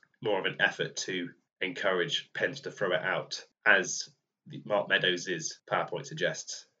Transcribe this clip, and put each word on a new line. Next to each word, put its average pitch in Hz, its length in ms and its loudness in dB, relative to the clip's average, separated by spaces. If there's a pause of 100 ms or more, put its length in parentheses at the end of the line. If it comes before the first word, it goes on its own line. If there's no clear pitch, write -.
(220)
more 104 160 2
of 92 60 0
an 95 160 -2
effort - 360 0
to 90 340 -4 (320)
encourage 92 720 0
Pence - 260 -2
to 87 100 -8
throw 92 220 0
it 87 100 2
out, 90 400 -2 (240)
as 98 420 4 (380)
the, - 200 -12
Mark 104 220 2
Meadows' 90 720 0 (100)
PowerPoint 85 380 -2
suggests. - 600 -4 (140)